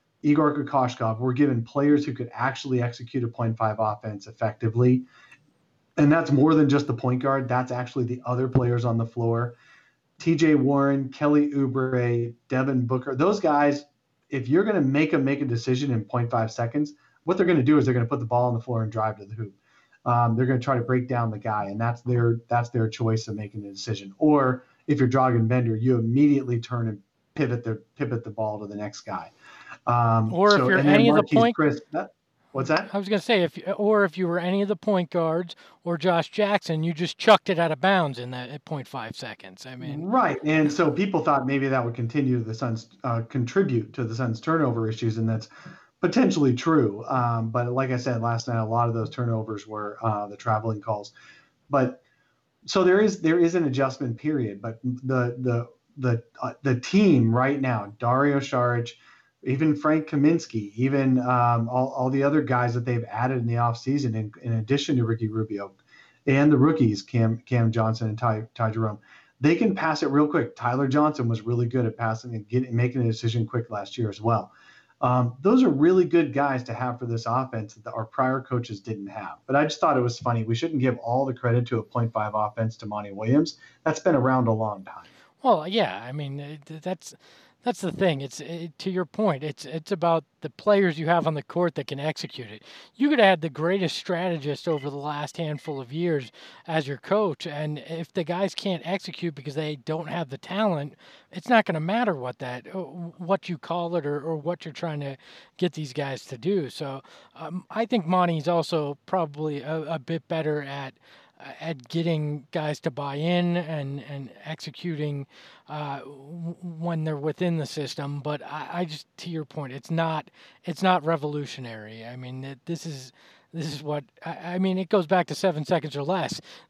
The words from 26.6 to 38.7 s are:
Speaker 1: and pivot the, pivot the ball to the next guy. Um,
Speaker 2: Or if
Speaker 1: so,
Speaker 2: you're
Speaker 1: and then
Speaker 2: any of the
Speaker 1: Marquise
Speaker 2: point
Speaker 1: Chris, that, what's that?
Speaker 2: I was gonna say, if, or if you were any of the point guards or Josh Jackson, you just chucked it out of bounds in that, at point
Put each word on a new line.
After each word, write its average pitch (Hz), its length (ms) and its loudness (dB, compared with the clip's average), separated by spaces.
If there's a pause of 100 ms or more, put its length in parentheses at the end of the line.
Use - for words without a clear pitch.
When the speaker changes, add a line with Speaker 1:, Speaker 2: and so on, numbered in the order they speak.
Speaker 1:
and 101 120 -8 (340)
pivot 123 280 -2
the, 110 180 -6 (140)
pivot 117 280 -4
the 120 60 -14
ball 107 300 -6
to 104 80 -10
the 101 80 -10
next 104 260 -10
guy. 87 300 -10 (560)
Um, 117 460 4
Speaker 2:
Or 190 160 6
if 208 40 8
Speaker 1:
so, 131 160 4
Speaker 2:
you're - 80 6
Speaker 1:
and 139 100 4
then 147 80 8
Speaker 2:
any 226 140 8
of 151 60 6
the 156 60 6
Speaker 1:
Marquise - 180 4
Speaker 2:
point 233 160 6
Speaker 1:
Chris, 151 260 2 (100)
that, 175 200 -6 (400)
what's 131 160 -4
that? 175 260 0
Speaker 2:
I 196 40 0
was 196 100 -4
gonna 202 140 0
say, 208 220 2
if, 160 140 -2 (200)
or 208 260 4
if 175 140 -2
you 180 100 0
were 170 120 0
any 180 220 0
of 202 60 0
the 208 80 -2
point 180 340 0
guards 170 460 -2 (300)
or 170 120 0
Josh 165 340 2
Jackson, 196 520 0
you 170 100 0
just 160 240 -6
chucked - 320 6
it 180 80 0
out 165 140 2
of 147 80 -4
bounds 165 400 2
in 123 120 -10
that, 123 180 -10
at 147 160 -14
point 143 240 -8